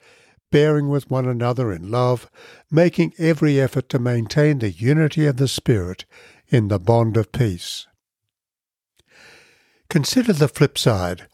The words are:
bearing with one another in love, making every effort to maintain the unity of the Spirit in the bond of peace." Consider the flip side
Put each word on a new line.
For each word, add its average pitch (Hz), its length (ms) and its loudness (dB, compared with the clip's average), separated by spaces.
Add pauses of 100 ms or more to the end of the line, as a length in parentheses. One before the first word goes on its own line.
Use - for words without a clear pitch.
(520)
bearing 147 360 2
with 143 220 -4
one 127 160 -2
another 120 460 -2
in 87 180 -10
love, 123 400 -2 (400)
making 165 480 2
every 151 420 2
effort 131 280 -2
to 139 100 -2
maintain 123 640 0
the 107 100 -2
unity 147 560 0
of 135 120 0
the 131 100 0
Spirit 92 560 -2 (440)
in 110 200 2
the 101 100 0
bond 113 380 2
of 110 160 -2
peace." - 560 -4 (2000)
Consider 233 440 0
the 143 160 2
flip - 300 0
side 92 560 0